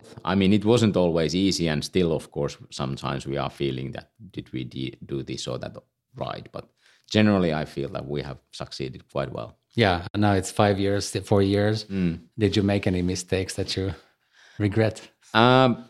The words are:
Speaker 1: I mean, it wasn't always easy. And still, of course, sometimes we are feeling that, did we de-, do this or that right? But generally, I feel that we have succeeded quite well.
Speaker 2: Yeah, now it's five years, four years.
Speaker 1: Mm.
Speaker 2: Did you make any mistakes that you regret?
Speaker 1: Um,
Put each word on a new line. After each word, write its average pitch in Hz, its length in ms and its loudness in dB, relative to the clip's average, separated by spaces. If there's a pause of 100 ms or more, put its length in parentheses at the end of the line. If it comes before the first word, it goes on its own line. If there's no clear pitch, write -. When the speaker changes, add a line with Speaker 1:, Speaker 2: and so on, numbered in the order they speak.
(240)
Speaker 1:
I 92 120 0
mean, 98 180 6
it 101 120 2
wasn't 110 320 4
always 82 360 2
easy. 90 360 2
And 73 140 -2
still, 87 280 0
of 71 200 -4
course, 71 260 -4 (120)
sometimes 67 560 -6
we 69 120 -6
are 67 120 -4
feeling 65 440 -6
that, - 180 -16 (200)
did - 200 -14
we 64 140 -8
de-, 62 400 -10
do 67 180 -6
this 64 240 -10
or 62 100 -6
that - 180 -10 (400)
right? - 360 -10
But - 180 -14 (400)
generally, 101 440 4
I 78 120 -2
feel 69 240 -6
that 69 160 -10
we 71 160 -4
have 67 160 -12 (140)
succeeded - 600 -12
quite 67 200 -4
well. - 260 -12 (160)
Speaker 2:
Yeah, 90 320 2 (100)
now 104 180 2
it's 95 180 0
five 104 280 2
years, 98 360 -2 (100)
four 101 160 4
years. 101 440 2
Speaker 1:
Mm. 90 340 -2 (180)
Speaker 2:
Did 104 180 2
you 107 80 4
make 101 220 2
any 92 160 0
mistakes 90 540 -4
that 95 200 -6
you 95 180 -4 (680)
regret? 104 500 0 (240)
Speaker 1:
Um, 123 560 6